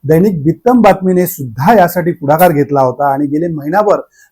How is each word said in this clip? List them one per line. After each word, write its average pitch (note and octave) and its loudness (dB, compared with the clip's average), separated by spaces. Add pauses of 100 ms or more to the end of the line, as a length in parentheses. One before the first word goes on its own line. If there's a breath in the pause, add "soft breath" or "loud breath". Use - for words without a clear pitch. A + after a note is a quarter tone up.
दैनिक E3 0
बित्तम A#3+ 0
बातमीने F#3 2
सुद्धा C#3+ -2
यासाठी F3 0
पुढाकार D#3+ 0
घेतला C#3+ 0
होता C3+ 0
आणि C#3+ -2
गेले D3+ -4
महिनाभर E3 -2 (320 soft breath)